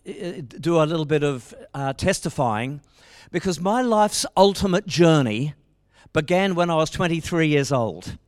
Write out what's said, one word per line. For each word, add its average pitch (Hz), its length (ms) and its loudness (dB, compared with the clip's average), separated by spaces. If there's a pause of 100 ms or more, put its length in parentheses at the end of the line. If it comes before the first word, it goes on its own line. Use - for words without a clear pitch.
i-, 175 40 -10
i-, 175 300 -10
do 160 400 0
a 156 40 4
little 156 200 0
bit 147 200 0
of, 135 280 -4 (220)
uh, 135 200 -4
testifying, 139 840 -2 (520)
because 175 260 -4
my 208 240 0
life's 214 420 2 (120)
ultimate 196 500 2
journey 147 680 2 (580)
began 180 420 0
when 175 160 0
I 165 60 0
was 156 140 0
twenty-three 165 580 -2
years 143 240 2
old. 107 440 -4 (120)